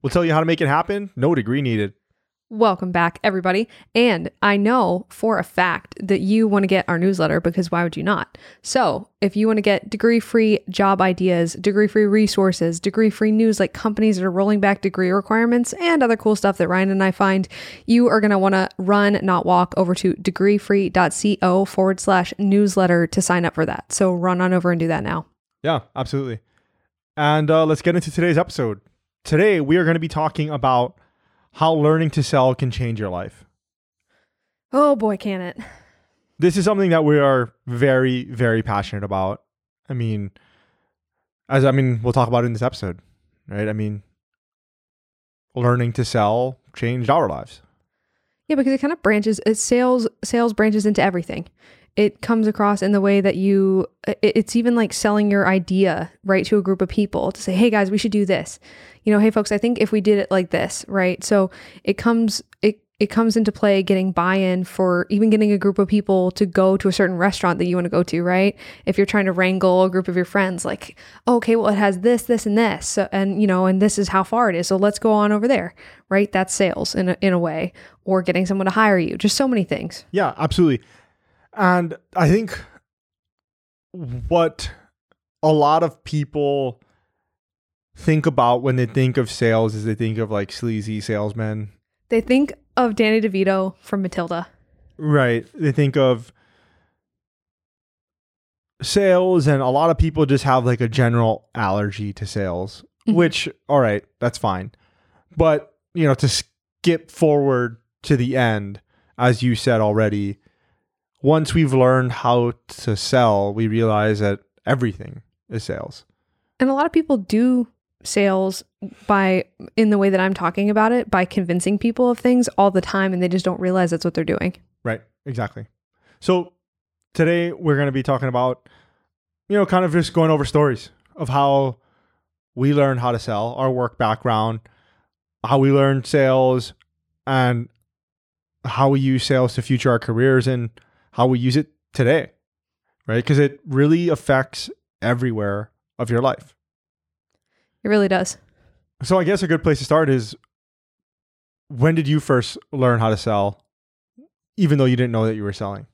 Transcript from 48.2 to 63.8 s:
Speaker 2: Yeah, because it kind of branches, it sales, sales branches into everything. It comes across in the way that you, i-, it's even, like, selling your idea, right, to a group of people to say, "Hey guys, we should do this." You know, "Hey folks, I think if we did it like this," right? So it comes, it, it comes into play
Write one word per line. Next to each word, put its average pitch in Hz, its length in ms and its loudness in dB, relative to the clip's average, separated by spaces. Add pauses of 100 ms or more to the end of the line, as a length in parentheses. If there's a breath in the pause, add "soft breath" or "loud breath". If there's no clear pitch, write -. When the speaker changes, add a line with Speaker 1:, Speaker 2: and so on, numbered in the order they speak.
Speaker 2:
Yeah, 302 80 0
because 269 160 2
it 269 80 -2
kind 285 100 -2
of 349 100 -8
branches, 208 440 0
it 220 100 2
sales, 247 500 2 (160)
sales 233 300 0
branches 214 340 0
into 214 160 2
everything. 180 460 -4 (480 soft breath)
It 208 240 0
comes 226 260 0
across 208 360 0
in 196 100 0
the 202 80 4
way 196 220 2
that 190 160 0
you, 190 500 2 (180)
i-, 214 160 -4
it's 214 360 0
even, 240 180 2
like, 226 160 0
selling 208 400 0
your 202 160 2
idea, 185 640 0 (140)
right, 190 220 2
to 214 100 2
a 202 40 2
group 190 200 -2
of 180 80 -2
people - 420 -2
to - 100 -16
say, 190 120 -6
"Hey 220 160 4
guys, 202 200 0
we 208 80 -2
should 208 140 -2
do 208 140 0
this." - 340 -4 (460 loud breath)
You 214 80 2
know, 208 60 4
"Hey 214 120 4
folks, 214 180 -2
I 208 80 -2
think 233 220 -2
if 214 140 0
we 214 80 2
did 202 180 2
it - 100 -4
like 185 200 0
this," - 400 -4
right? 185 340 -2
So 196 280 0 (340 loud breath)
it 196 80 -2
comes, 226 500 0 (180)
it, 214 200 0 (180)
it - 80 2
comes 226 300 0
into 214 120 2
play 202 320 0